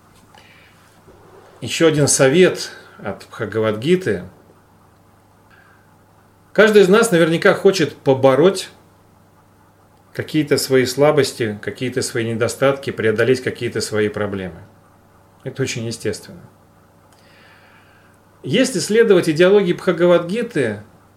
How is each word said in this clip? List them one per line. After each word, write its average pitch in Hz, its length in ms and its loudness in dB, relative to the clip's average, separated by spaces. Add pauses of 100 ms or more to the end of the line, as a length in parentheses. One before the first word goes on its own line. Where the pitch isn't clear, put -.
(1600)
Еще 143 260 -2
один 147 220 2
совет 147 640 2 (260)
от - 320 -12
Бхагавад-гиты. 110 960 -4 (2250)
Каждый 208 300 6
из 185 60 6
нас 214 240 4
наверняка 170 420 2
хочет 185 400 0
побороть 135 760 2 (1400)
какие-то 143 460 -4
свои 131 260 2
слабости, 127 800 0
какие-то 123 400 -8
свои 113 260 -6
недостатки, 117 600 -2
преодолеть 113 520 0
какие-то 113 380 -6
свои 107 280 -2
проблемы. 98 520 -8 (840)
Это 120 180 -8
очень 120 240 -6
естественно. - 560 -10 (2000)
Если 196 360 0
следовать 202 500 2
идеологии 180 440 4
Бхагавад-гиты, 170 1120 -2 (340)